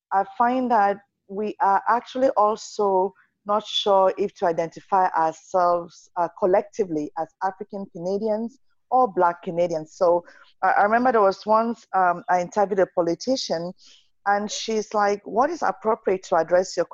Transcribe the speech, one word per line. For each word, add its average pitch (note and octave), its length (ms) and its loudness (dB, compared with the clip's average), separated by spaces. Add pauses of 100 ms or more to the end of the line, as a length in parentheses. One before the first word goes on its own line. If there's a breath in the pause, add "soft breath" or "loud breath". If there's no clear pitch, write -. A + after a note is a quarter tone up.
(120)
I G3 120 2 (120)
find B3 360 0
that G3+ 260 2 (320)
we G3+ 300 -6
are F#3+ 280 2
actually B3+ 420 0
also G3+ 840 0 (320 soft breath)
not G#3 200 -2
sure F#3+ 520 2
if G3+ 160 -4
to - 100 -6 (100)
identify F3 520 -2 (100)
ourselves, F3 1000 -2
uh, E3+ 120 -2 (100)
collectively F#3 720 -2 (120)
as D#3+ 60 -8 (140)
African G3 520 -8
Canadians G#3 640 -4 (320)
or B3+ 180 4 (120)
Black E3+ 220 0
Canadians. E3+ 580 -4
So, F3 240 2 (380 loud breath)
uh, F#3+ 140 2
I F#3 60 4
remember A#3 300 2
there A#3 80 4 (120)
was - 140 -10
once, A3 480 0
um, F3 340 0
I F3+ 120 2
interviewed F#3+ 400 -2
a F3+ 60 4 (140)
politician, F3 720 -2 (540 soft breath)
and G3+ 240 0
she's - 420 -4
like, G3+ 320 0
"What A#3+ 240 0
is E4+ 140 -8
appropriate G3+ 640 -2
to - 120 0
address F3 400 2
your E3+ 180 -2